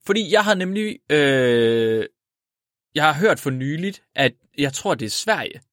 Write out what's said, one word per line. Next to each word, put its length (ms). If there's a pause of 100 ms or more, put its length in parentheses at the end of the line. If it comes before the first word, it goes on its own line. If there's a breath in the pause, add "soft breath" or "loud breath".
Fordi 260
jeg 120
har 120
nemlig, 560
øh, 960 (880)
jeg 100
har 140
hørt 200
for 100
nyligt, 540 (120)
at 180 (240)
jeg 160
tror, 220
det 100
er 40
Sverige, 520 (120)